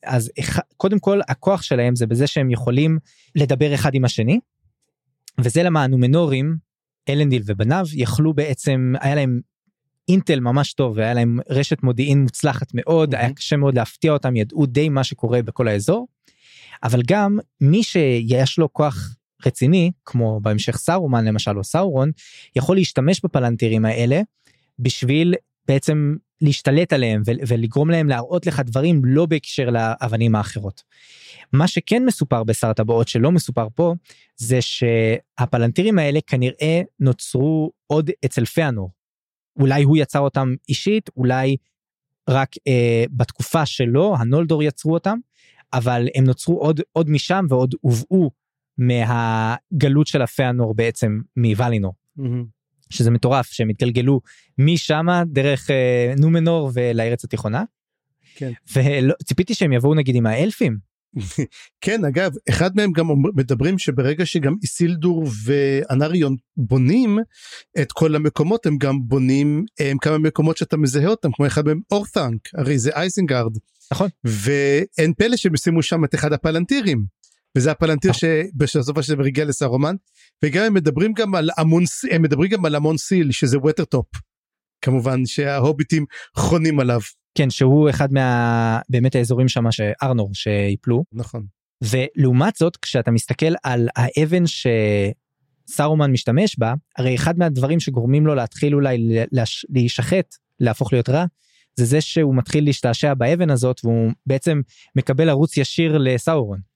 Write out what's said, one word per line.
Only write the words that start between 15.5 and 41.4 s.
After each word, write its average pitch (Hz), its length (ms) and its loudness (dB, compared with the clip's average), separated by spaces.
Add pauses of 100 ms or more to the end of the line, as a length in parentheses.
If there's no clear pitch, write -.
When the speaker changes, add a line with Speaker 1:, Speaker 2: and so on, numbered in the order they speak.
Speaker 1:
האזור, 147 400 0 (760)
אבל 123 240 2
גם 202 300 2 (240)
מי 165 220 4
שיש 127 760 0
לו 160 160 0
כוח 117 420 -4 (300)
רציני, 165 460 2 (140)
כמו 113 360 -2
בהמשך 107 360 -2
סארומן 143 480 0
למשל, 107 320 -2
או 98 60 -6
סאורון, 156 480 0 (440)
יכול 147 200 2
להשתמש 170 480 0
בפלנטירים 117 640 0
האלה, 117 360 0 (580)
בשביל 143 560 0 (320)
בעצם 147 480 0 (260)
להשתלט 147 520 2
עליהם, 113 320 0
ו-, 117 60 0 (160)
ולגרום 117 420 0
להם 160 200 2
להראות 151 360 -2
לך 147 140 -2
דברים 135 460 0
לא 143 200 4
בהקשר 147 440 -4
לאבנים 113 680 0
האחרות. 101 480 -6 (720)
מה 151 140 4
שכן 226 380 0
מסופר 135 380 0
בשר 110 260 0
הטבעות, 113 380 0
שלא 123 240 2
מסופר 123 440 0
פה, 170 200 0 (400)
זה 123 260 0
שהפלנטירים 117 1400 0
האלה 147 280 0
כנראה 151 540 0 (180)
נוצרו 143 720 0 (160)
עוד 151 220 0 (160)
אצל 127 200 0
פיאנור. 110 460 -4 (680)
אולי 139 240 4
הוא 147 140 4
יצר 143 220 0
אותם 135 340 0 (160)
אישית, - 480 -2
אולי 131 400 0 (720)